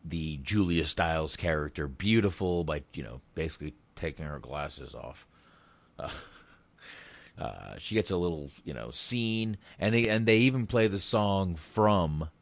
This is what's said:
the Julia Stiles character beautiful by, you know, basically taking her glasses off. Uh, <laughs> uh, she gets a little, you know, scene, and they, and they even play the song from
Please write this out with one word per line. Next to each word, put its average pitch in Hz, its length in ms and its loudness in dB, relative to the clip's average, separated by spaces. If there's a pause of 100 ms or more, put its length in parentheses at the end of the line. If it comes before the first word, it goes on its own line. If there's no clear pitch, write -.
the 80 380 -4
Julia 87 440 2
Stiles 80 500 -2
character 76 520 -2
beautiful 95 760 2
by, 76 180 -4 (100)
you - 100 -10
know, 60 180 -12 (140)
basically 78 400 -6 (220)
taking 80 300 -8
her 73 120 -8
glasses 71 560 -10
off. - 320 -16 (720)
Uh, - 120 -8 (1300)
<laughs> - 0 -
uh, 50 400 -10
she - 160 -10
gets 107 160 0
a 95 60 0
little, 82 340 -2 (140)
you 85 100 -8
know, 58 160 -10
scene, 110 680 -4 (220)
and 107 160 2
they, 117 140 4
and 110 180 2
they 110 120 8
even 127 280 4
play 113 200 4
the 98 140 0
song 98 560 2
from 82 760 2 (120)